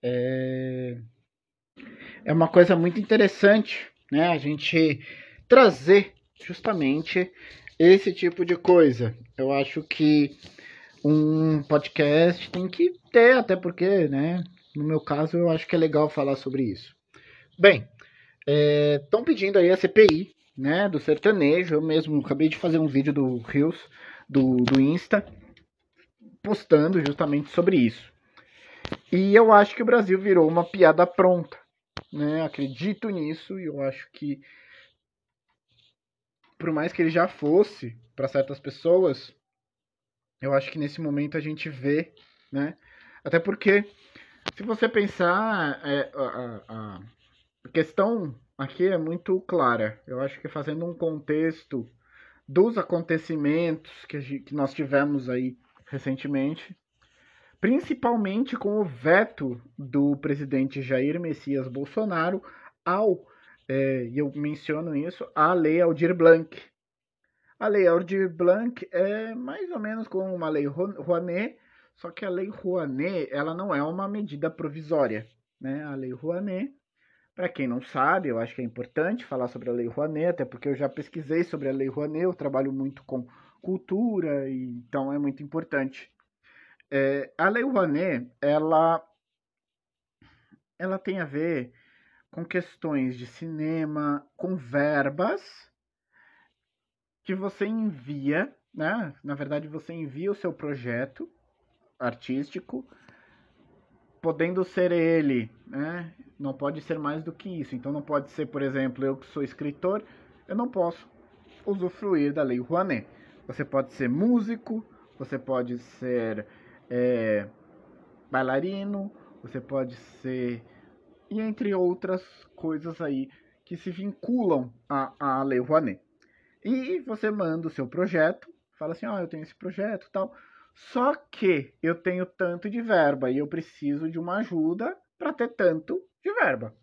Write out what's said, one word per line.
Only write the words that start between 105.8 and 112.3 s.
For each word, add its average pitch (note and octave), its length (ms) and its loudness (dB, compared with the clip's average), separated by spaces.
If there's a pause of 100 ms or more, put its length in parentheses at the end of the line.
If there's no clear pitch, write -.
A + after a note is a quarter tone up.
Não C#3 140 -8
pode D3+ 300 -8
ser E3 160 -6
mais D3+ 260 -6
do E3 80 -10
que - 160 -16
isso. D#3+ 260 -10
Então, B2+ 160 -8
não C#3+ 120 -6
pode C#3+ 280 -6
ser, D3+ 160 -8
por C#3 160 -8
exemplo, C3 420 -4
eu C3+ 120 -2
que C3 120 -20
sou D3 140 -8
escritor, D3 600 -6 (420)
eu - 80 -10
não A#3+ 140 -2
posso E3+ 400 -4 (560)
usufruir F3+ 680 -2